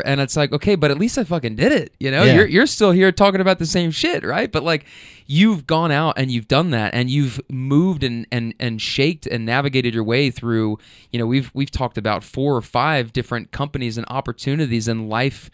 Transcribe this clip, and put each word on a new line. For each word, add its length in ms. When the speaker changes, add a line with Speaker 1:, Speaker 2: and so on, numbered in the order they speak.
Speaker 1:
And 140
it's 160
like, 160
"Okay, 240
but 160
at 60
least 200
I 60
fucking 320
did 160
it," 260
you 140
know? 100
Speaker 2:
Yeah. 140
Speaker 1:
You're, 100
you're 200
still 260
here 200
talking 280
about 180
the 80
same 240
shit, 340
right? 260
But, 120
like, 240
you've 400
gone 240
out 260
and 140
you've 180
done 220
that, 240
and 160
you've 300
moved 540
and, 260
and, 300
and 200
shaked 460
and 180
navigated 480
your 120
way 260
through, 480
you 80
know, 80
we've, 260
we've 180
talked 280
about 240
four 340
or 60
five 500
different 380
companies 480
and 100
opportunities 800
and 220
life, 440